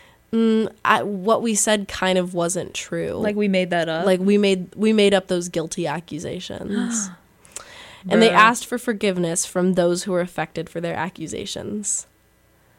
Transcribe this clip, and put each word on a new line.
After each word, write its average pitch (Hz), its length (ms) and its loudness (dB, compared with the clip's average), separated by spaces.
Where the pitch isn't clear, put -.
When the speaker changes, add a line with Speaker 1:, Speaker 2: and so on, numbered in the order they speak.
Speaker 1:
"Mm, 220 380 2
I, 196 200 2
what 202 400 0
we 233 100 0
said 208 340 0
kind 185 300 0
of 180 160 -2
wasn't 170 400 -2
true. - 400 -6
Speaker 2:
Like, 208 220 -2
we 208 120 0
made 185 220 2
that 170 180 0
up? 165 200 -2
Speaker 1:
Like, 185 120 4
we 202 200 4
made, 190 360 2
we 220 160 2
made 202 220 6
up 190 140 0
those 180 220 -2
guilty 165 380 -4
accusations." 180 1300 -6
Speaker 2:
<gasps> - 40 -20
Speaker 1:
And 208 140 4
they 226 80 8
Speaker 2:
Bruh. 180 40 2
Speaker 1:
asked 220 340 6
for 247 100 -4
forgiveness 185 720 -2
from 185 260 0
those 175 300 2
who 208 80 -4
were 180 100 0
affected 165 480 -6
for 170 100 -8
their 170 160 -6
accusations. 202 1080 -8